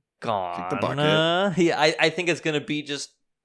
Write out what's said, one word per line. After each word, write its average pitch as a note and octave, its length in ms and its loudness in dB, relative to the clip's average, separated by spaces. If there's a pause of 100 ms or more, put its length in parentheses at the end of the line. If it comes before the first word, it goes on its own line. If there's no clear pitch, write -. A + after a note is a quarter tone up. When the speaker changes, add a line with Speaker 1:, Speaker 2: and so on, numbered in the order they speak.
(220)
Speaker 1:
Kick A#2+ 80 -2
the F2+ 500 -4
bucket. - 0 -
Speaker 2:
gone, F#2 180 -2
uh, D#3+ 580 2
yeah, E3+ 240 2
I, D#3 180 4
I D#3 120 4
think E3+ 180 -2
it's D#3 140 0
gonna D3+ 180 0
be D3+ 220 -4
just, C#3+ 280 -8 (340)